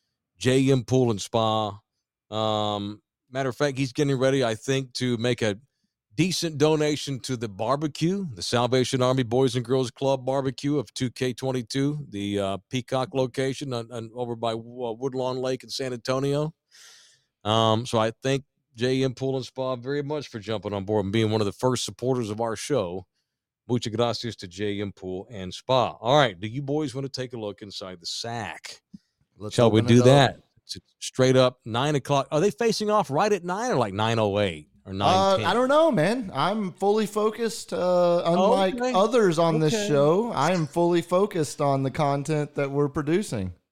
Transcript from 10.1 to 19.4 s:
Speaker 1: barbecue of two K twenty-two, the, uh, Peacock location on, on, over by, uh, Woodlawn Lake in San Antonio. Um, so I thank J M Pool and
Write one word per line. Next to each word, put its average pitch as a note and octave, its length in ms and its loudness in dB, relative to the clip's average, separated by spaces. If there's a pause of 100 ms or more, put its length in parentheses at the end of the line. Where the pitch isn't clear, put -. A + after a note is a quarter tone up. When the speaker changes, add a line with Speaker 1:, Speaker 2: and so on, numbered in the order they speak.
Speaker 1:
barbecue C3+ 520 -2
of A#2+ 160 -6
two B2+ 160 -4
K B2+ 240 -4
twenty-two, C3+ 760 -4
the, G2+ 300 -2
uh, G2 180 -2 (120)
Peacock B2+ 460 -4
location C3 580 -4
on, A#2 180 -8
on, A2+ 220 -10
over A#2+ 220 -6
by, A2+ 160 -2
uh, A2+ 60 -2
Woodlawn B2+ 800 -6
Lake C3 260 -4
in A2+ 60 -18
San B2+ 240 -6
Antonio. C#3 600 -2 (880)
Um, A2 440 4
so A#2+ 100 0
I A2+ 140 2 (100)
thank C3+ 220 -2 (320)
J B2+ 280 0
M B2+ 120 -2
Pool C3+ 220 -4
and B2 80 -8